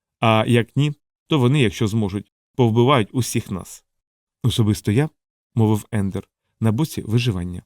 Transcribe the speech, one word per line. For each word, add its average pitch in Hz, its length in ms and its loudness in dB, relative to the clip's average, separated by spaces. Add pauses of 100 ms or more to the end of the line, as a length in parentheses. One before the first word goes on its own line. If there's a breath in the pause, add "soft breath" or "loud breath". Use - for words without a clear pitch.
(180)
А 110 280 2
як 117 280 0
ні, 147 180 0 (340)
то 160 120 0
вони, 131 220 2
якщо 110 260 0
зможуть, 101 440 -4 (240)
повбивають 120 560 2
усіх - 400 -4
нас». - 340 -12 (580)
«Особисто 107 480 0
я», — 139 180 0 (460)
мовив 110 360 2
Ендер, — 98 380 -6 (300)
«на 110 120 0
боці 131 300 -4
виживання». 92 640 -2